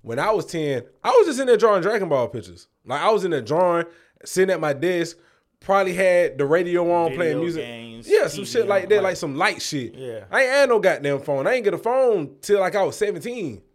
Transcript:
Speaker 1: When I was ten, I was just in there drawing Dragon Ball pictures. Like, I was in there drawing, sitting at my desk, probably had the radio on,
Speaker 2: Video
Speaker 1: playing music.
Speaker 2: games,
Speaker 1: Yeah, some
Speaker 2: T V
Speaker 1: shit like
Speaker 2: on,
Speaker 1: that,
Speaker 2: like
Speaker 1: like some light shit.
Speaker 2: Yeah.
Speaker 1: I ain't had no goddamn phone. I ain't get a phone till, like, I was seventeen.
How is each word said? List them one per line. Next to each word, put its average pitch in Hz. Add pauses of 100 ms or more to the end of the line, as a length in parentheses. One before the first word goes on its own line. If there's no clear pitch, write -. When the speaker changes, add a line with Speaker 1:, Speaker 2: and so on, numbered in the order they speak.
Speaker 1:
When 117
I 196
was 185
ten, 147 (220)
I 220
was 453
just 254
in 269
there 240
drawing 208
Dragon 190
Ball 131
pictures. 92 (180)
Like, 131
I 190
was 190
in 180
there 143
drawing, 170 (400)
sitting 185
at 165
my 151
desk, 170 (440)
probably 190
had 175
the 143
radio 175
on, 170
Speaker 2:
Video -
Speaker 1:
playing 156
music. 165
Speaker 2:
games, 117
Speaker 1:
Yeah, 392
some 156
Speaker 2:
T 202
V 226
Speaker 1:
shit 226
like 196
Speaker 2:
on, 190
Speaker 1:
that, 208
Speaker 2:
like 196
Speaker 1:
like 185
some 139
light 190
shit. 131
Speaker 2:
Yeah. 117
Speaker 1:
I 240
ain't 254
had 277
no 226
goddamn 143
phone. 143
I 226
ain't 254
get 196
a 165
phone 226
till, 202
like, 185
I 202
was -
seventeen. 202 (120)